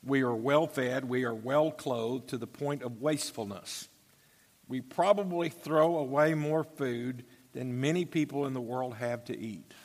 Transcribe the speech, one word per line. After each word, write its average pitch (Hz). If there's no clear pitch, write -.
We 135
are 123
well 139
fed, 131
we 127
are 120
well 139
clothed 123
to 131
the 113
point 143
of 117
wastefulness. 117
We 127
probably 175
throw 160
away 147
more 151
food 123
than 127
many 165
people 143
in 135
the 131
world 127
have 120
to 120
eat. 104